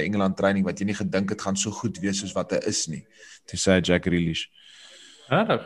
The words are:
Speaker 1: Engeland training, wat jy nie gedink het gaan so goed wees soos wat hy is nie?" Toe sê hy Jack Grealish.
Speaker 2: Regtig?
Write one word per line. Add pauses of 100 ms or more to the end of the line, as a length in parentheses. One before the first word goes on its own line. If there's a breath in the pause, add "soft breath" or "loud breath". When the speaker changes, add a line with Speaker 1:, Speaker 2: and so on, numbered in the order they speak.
Speaker 1:
Engeland
training,
wat
jy
nie
gedink
het
gaan
so
goed
wees
soos
wat
hy (100)
is
nie?" (440 soft breath)
Toe
sê
hy
Jack
Grealish. (840 soft breath)
Speaker 2:
Regtig?